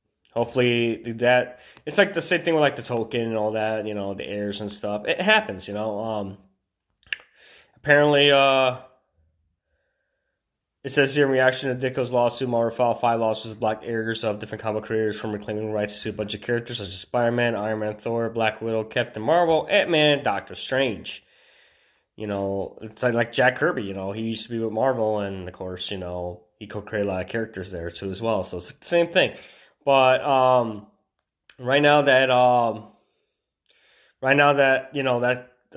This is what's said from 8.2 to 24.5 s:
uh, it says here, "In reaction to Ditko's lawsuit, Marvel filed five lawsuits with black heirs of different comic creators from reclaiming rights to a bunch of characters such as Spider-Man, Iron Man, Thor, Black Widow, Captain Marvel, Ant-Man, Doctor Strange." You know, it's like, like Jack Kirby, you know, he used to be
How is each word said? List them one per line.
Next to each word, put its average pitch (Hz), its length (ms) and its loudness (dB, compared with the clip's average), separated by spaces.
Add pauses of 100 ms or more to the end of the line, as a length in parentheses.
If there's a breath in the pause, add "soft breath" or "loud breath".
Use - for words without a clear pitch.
uh, 135 460 4 (2000)
it 131 80 -8
says 135 220 2
here, 143 140 4
"In 135 40 0
reaction 131 380 2 (100)
to 131 100 -2
Ditko's 123 200 -4
lawsuit, 120 400 0
Marvel 117 260 0
filed 117 240 0
five 117 200 2
lawsuits 110 300 -2
with 107 100 -14
black 110 240 -2
heirs 113 400 -4
of 104 160 -2
different 107 240 -10
comic 107 220 -4
creators 110 340 -2
from 110 140 -6
reclaiming 107 380 -6
rights 104 300 -4
to 113 80 -6
a 104 40 -8
bunch 104 200 -6
of 101 80 -10
characters 117 380 -4
such 101 80 -10
as 92 120 -14
Spider-Man, 120 560 0
Iron 107 240 -4
Man, 107 160 -4
Thor, 117 360 -4
Black 113 280 0
Widow, 113 260 -2
Captain 117 360 -4
Marvel, 160 480 2
Ant-Man, 151 540 2
Doctor 98 320 -4
Strange." 117 680 -4 (920 soft breath)
You 107 100 -10
know, 98 560 -4
it's 110 220 -10
like, 123 100 2
like 117 180 0
Jack 127 260 2
Kirby, - 260 -2
you 98 100 -8
know, 95 180 -6
he 110 120 -6
used 113 200 -6
to - 60 -16
be 117 100 -6